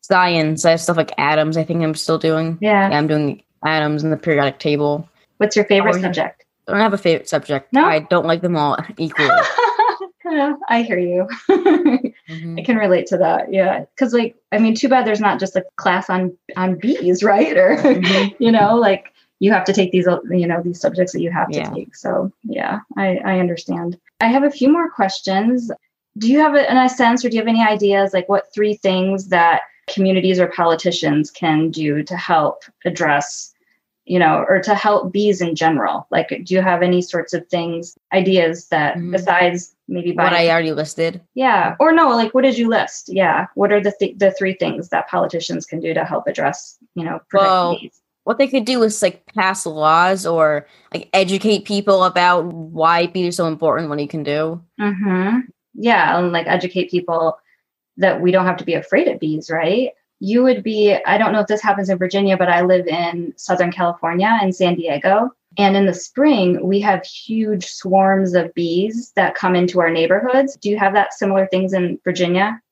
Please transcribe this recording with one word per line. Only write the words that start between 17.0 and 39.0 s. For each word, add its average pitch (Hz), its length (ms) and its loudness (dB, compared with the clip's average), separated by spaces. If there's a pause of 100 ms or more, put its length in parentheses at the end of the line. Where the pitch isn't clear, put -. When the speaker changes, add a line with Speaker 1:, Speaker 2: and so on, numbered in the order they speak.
Speaker 2:
right? 208 340 4
<laughs> 185 60 6
Or, 185 140 4
Speaker 1:
Mm-hmm. 190 680 2
Speaker 2:
you 226 80 4
know, 214 240 4
like, 202 380 0 (260)
you 190 140 4
have 185 100 2
to - 80 -2
take 190 220 2
these, 180 140 2
uh, 175 120 2 (100)
you 175 160 2
know, 170 160 -2
these 175 200 -6
subjects 180 320 -2
that - 80 -4
you 170 100 -4
have 175 200 -2
to 151 80 -4
Speaker 1:
Yeah. - 100 -6
Speaker 2:
take. - 260 -12
So, - 340 -4 (140)
yeah, - 360 -6 (180)
I, 190 260 -2
I 190 160 0
understand. 175 580 -4 (220)
I - 80 2
have 262 160 2
a 285 80 2
few 277 180 0
more 330 200 2
questions. 220 840 -2 (460)
Do 220 120 0
you 285 100 4
have 302 160 4
a, 285 140 4
in 233 60 2
a 254 140 4
sense, 247 340 2
or 247 60 0
do 226 80 -2
you 220 40 0
have 220 60 -2
any 226 160 2
ideas, 202 500 2
like, 185 140 -2
what 196 260 -2
three 208 200 0
things 190 560 -2
that 170 320 2 (260)
communities 190 540 2
or 175 60 4
politicians 165 840 0
can 160 400 0
do 151 320 -2
to 175 140 -8
help 165 460 -2 (200)
address, 156 680 -4 (500)
you 180 160 0
know, 151 300 2
or 190 140 4
to 208 120 2
help 202 380 0
bees 202 260 2
in 165 160 -2
general? 147 560 -2
Like, 165 320 -4
do 180 100 -4
you 185 80 2
have 180 200 0
any 180 200 2
sorts 170 320 -6
of 170 140 -6
things, 170 480 -8 (160)
ideas 180 560 0
that 151 300 -2
Speaker 1:
Mm-hmm. 175 160 -8